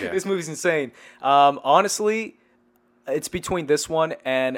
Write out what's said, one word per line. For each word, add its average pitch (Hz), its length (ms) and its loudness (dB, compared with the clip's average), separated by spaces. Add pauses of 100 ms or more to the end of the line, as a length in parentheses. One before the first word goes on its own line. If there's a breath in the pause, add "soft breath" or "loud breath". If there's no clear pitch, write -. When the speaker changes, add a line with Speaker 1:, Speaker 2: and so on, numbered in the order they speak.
Speaker 1:
Yeah. - 100 -8
Speaker 2:
This 185 140 -4
movie's 185 240 -4
insane. 151 420 -2 (300 loud breath)
Um, 143 420 4
honestly, 208 760 0 (680 soft breath)
it's 147 200 -4
between - 400 -6
this 147 220 0
one 160 240 0 (120)
and 131 320 -2